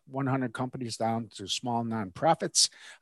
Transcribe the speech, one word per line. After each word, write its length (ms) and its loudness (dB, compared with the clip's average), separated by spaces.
one 180 -2
hundred 260 0
companies 440 -4
down 400 0
to 100 -10
small 380 0
nonprofits. 840 2